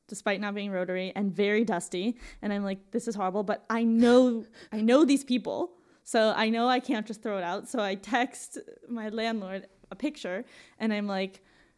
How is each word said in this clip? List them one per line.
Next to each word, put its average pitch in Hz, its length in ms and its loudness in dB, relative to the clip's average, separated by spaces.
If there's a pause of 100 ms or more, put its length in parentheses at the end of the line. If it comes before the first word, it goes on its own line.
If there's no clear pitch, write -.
despite 196 340 -2
not 202 140 -4
being 202 160 -4
rotary, 185 460 -2
and 196 180 -2
very 208 300 2
dusty. 190 520 -2 (260)
And 208 100 -2
I'm 202 100 -2
like, 196 300 -6
"This 240 160 -4
is 226 80 -4
horrible," 196 260 -2
but 202 260 -4
I 226 140 -2
know, 233 640 6 (140)
<laughs> - 140 -20
I 214 100 -4
know 247 220 6
these 277 200 4
people. 247 480 -4 (320)
So 220 320 2
I 220 120 2
know 233 200 2
I 254 100 2
can't 247 300 -4
just 214 160 -10
throw 208 140 -4
it 180 60 -4
out. 185 240 -6
So 247 120 -2
I 202 160 -2
text 240 600 -4 (320)
my 226 200 -8
landlord 208 580 -4 (240)
a 190 60 -14
picture, 233 480 -6 (340)
and 220 140 0
I'm 208 140 -4
like, 190 360 -4 (360)